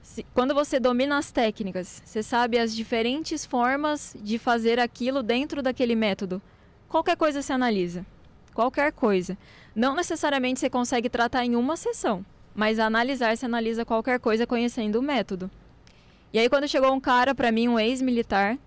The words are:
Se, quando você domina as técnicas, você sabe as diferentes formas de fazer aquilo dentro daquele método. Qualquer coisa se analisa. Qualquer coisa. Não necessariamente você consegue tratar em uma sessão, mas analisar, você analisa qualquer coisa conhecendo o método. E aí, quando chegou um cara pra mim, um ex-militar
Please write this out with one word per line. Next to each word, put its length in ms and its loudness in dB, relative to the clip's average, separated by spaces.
Se, 220 -14
quando 200 2
você 260 0
domina 380 2
as 140 -4
técnicas, 720 -4
você 180 -6
sabe 340 0
as 180 0
diferentes 720 -4
formas 760 -2
de 160 -4
fazer 420 2
aquilo 420 -2
dentro 400 -2
daquele 340 0
método. 460 -2
Qualquer 300 0
coisa 240 0
se 100 -6
analisa. 540 0
Qualquer 380 2
coisa. 460 0
Não 200 0
necessariamente 640 0
você 100 0
consegue 400 0
tratar 360 0
em 100 0
uma 220 0
sessão, 480 -2
mas 240 0
analisar, 580 2
você 80 -6
analisa 400 -2
qualquer 340 0
coisa 280 2
conhecendo 520 0
o 40 0
método. 480 -4
E 60 2
aí, 100 4
quando 180 2
chegou 260 4
um 60 0
cara 360 2
pra 160 0
mim, 160 2
um 120 2
ex-militar 880 0